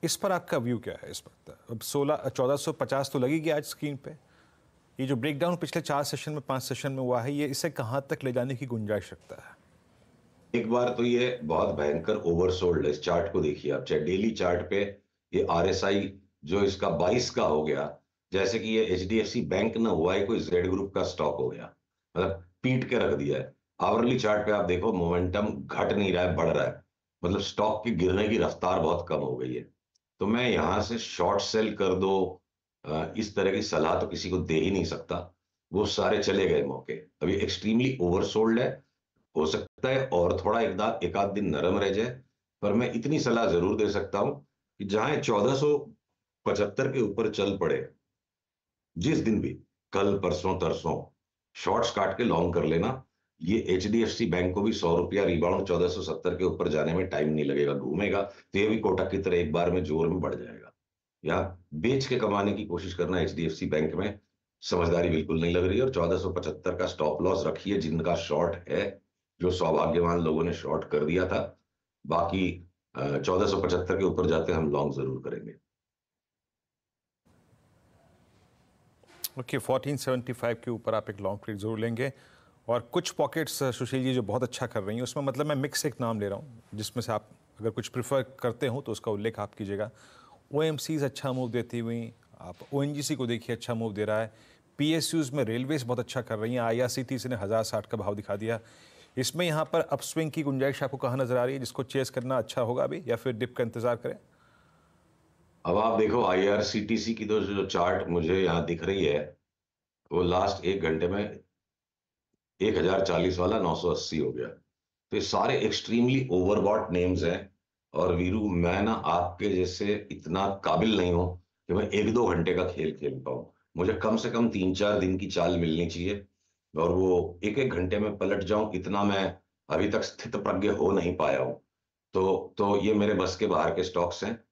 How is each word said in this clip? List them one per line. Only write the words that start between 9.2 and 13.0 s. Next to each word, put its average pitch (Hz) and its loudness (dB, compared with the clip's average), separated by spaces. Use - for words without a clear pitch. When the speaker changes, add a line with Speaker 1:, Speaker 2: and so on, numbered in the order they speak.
Speaker 1:
है? - -20
Speaker 2:
एक 110 -2
बार 120 2
तो 117 -2
ये 123 2
बहुत 80 0
भयंकर 76 0
oversold 85 2
है। - 2
इस - -4